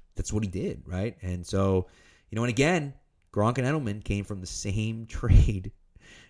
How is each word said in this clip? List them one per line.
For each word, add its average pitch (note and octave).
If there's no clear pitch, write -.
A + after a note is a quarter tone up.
that's -
what G#2+
he G#2
did," B2
right? F#2
And F2+
so, F#2+
you -
know, A2
and A#2+
again, C#3+
Gronk A#2
and B2
Edelman A#2+
came G2+
from G2
the F2+
same A2
<laughs> -
trade, G2+